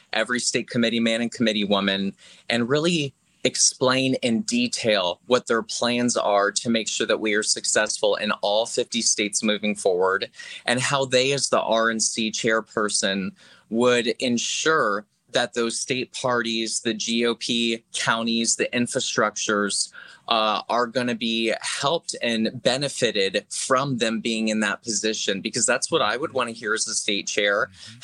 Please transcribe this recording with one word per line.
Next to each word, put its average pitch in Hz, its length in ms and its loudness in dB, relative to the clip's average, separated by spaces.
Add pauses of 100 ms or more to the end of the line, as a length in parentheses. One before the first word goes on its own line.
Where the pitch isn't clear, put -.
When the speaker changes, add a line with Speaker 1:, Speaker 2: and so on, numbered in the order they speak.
(140)
Speaker 1:
every 113 260 0
state 117 300 -2
committee 117 320 2
man 113 200 2
and 117 100 -2
committee 107 340 0
woman, 98 500 0 (340)
and 117 200 0
really 151 440 0 (300)
explain 131 720 2
in 117 260 0
detail 107 840 0
what 120 180 4
their 113 160 2
plans 120 560 0
are 101 340 2
to - 180 -4
make 117 180 0
sure - 180 -2
that 104 140 2
we 104 140 0
are 107 100 0
successful 107 720 0
in 104 160 -2 (100)
all 104 240 2
fifty 117 360 -2
states - 420 0
moving 107 320 0
forward, 95 560 0 (340)
and 120 140 2
how 135 260 0
they, 127 280 4
as 135 160 0
the 110 120 4
R 113 300 2
N 110 80 -2
C 110 320 -2
chairperson, 104 1040 0 (360)
would 120 380 4 (120)
ensure 120 840 0 (260)
that 123 220 0
those 117 260 -2
state 127 340 -4
parties, 113 640 -2
the 117 140 -2
G 117 320 -2
O 117 100 0
P 117 480 -2 (100)
counties, 113 640 0
the 110 180 0
infrastructures, 110 1160 -2 (380)
uh, 110 380 0
are 120 200 0
gonna 123 280 -2
be 113 460 -2
helped - 600 -4
and 110 400 -2
benefited 110 880 0
from 131 500 0
them 113 200 0
being 110 300 -2
in 107 100 0
that 101 240 -2
position, 107 560 -2
because 110 260 -4
that's 123 240 0
what 156 120 0
I 110 160 0
would 147 160 -6
wanna 120 180 -2
hear 113 220 -4
as 107 100 0
the 113 100 -6
state 101 340 -2
chair. 104 440 0
Speaker 2:
Mm-hmm. 117 320 -20